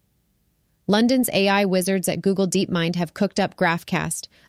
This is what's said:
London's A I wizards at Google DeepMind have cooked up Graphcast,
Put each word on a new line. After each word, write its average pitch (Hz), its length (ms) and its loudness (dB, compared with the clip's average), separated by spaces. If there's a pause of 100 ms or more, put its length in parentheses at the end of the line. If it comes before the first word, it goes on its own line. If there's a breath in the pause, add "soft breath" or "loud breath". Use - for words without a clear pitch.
(840)
London's 240 460 2
A 196 160 2
I 202 180 2
wizards 185 440 0
at 165 120 -4
Google 190 260 0
DeepMind 170 500 0
have 175 160 -4
cooked - 260 -2
up 185 160 -2
Graphcast, 165 720 -2 (220 soft breath)